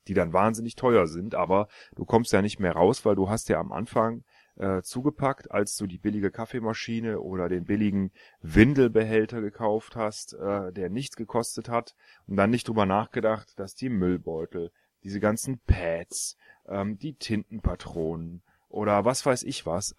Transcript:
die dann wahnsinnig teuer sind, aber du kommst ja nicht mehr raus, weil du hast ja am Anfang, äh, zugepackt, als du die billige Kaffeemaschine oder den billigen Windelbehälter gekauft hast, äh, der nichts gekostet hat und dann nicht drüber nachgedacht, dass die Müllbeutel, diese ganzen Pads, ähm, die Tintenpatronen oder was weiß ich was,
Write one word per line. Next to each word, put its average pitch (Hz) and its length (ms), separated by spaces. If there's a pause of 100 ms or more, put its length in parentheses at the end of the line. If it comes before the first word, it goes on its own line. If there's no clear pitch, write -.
die 95 80
dann 85 180
wahnsinnig 110 420
teuer 117 300
sind, 87 300
aber 92 320 (280)
du 90 100
kommst 117 280
ja 98 80
nicht 104 180
mehr 90 120
raus, 87 340
weil 104 100
du 95 140
hast 110 200
ja 87 100
am 90 120
Anfang, 113 520 (320)
äh, 95 260
zugepackt, 135 680
als 104 260
du 104 80
die 92 140
billige 104 320
Kaffeemaschine 113 880
oder 90 300
den 90 160
billigen 101 460 (300)
Windelbehälter 110 1000
gekauft 107 540
hast, 107 380
äh, 98 400
der 92 160
nichts 127 260
gekostet 117 540
hat 120 240 (320)
und 98 120
dann 98 120
nicht 120 180
drüber 110 200
nachgedacht, 107 720
dass 98 160
die 131 140
Müllbeutel, 87 800 (320)
diese 98 160
ganzen 113 400
Pads, 85 760 (320)
ähm, 101 300
die 151 160
Tintenpatronen 87 1300 (280)
oder 104 360
was 131 180
weiß 131 200
ich - 240
was, 85 320